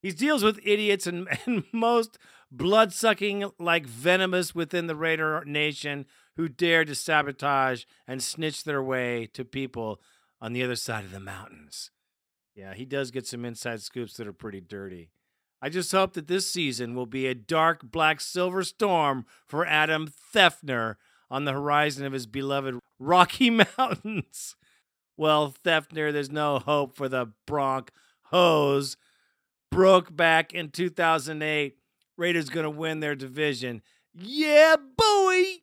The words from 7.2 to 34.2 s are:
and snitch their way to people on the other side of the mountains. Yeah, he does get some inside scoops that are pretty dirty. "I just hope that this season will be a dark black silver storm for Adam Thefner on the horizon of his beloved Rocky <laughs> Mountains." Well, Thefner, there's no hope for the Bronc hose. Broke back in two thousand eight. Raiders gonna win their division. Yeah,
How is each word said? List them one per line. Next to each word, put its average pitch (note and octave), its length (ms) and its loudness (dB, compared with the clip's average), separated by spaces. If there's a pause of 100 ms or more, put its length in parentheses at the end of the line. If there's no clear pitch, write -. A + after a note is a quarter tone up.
and C3 160 -8
snitch D#3 400 -8
their C#3+ 180 -4
way B2 520 -4
to C3 100 -12
people B2 560 -8 (400)
on A2+ 140 -10
the B2+ 100 -2
other B2 140 -4
side A2 260 -8
of F#2 80 -16
the G2 80 -14
mountains. F#2+ 720 -18 (640)
Yeah, F#2+ 180 -16
he A#2 120 -14
does C3+ 260 -6
get B2+ 160 -10
some A#2+ 160 -10
inside A#2 380 -10
scoops A#2+ 360 -12
that A2 100 -12
are G2 60 -14
pretty G2 280 -12
dirty. F#2 480 -16 (520)
"I C3+ 80 -6
just F3 240 -6
hope F#3+ 200 2
that D#3 140 -12
this F#3 240 -2
season B2 420 -4
will B2 120 -6
be C3 200 -6
a B2+ 80 -2
dark D#3+ 500 0
black D#3 360 0
silver F3+ 440 -4
storm D3+ 640 0 (220)
for D3+ 180 -2
Adam D#3 460 0 (240)
Thefner C3 600 2 (360)
on C#3 140 -4
the C#3 80 -2
horizon D3 520 0
of C#3 60 -6
his C3 160 -8
beloved C3+ 500 -4 (220)
Rocky F3+ 500 4
<laughs> A3+ 280 2
Mountains." - 800 -6 (580)
Well, D3+ 380 2 (100)
Thefner, D#3 480 0
there's C#3+ 180 -4
no D3 300 0
hope C#3+ 340 0
for C#3 140 -6
the B2+ 240 -4 (160)
Bronc C3+ 440 -2 (320)
hose. C#3+ 720 2 (720)
Broke F#3 420 6
back D#3+ 400 4
in E3+ 160 -8
two F3 200 -4
thousand D#3 520 0
eight. D3+ 360 -2 (400)
Raiders E3+ 320 0
gonna D#3 200 -4
win D#3 300 -6
their D3 160 -4
division. C3 640 -6 (320)
Yeah, D4+ 600 6 (220)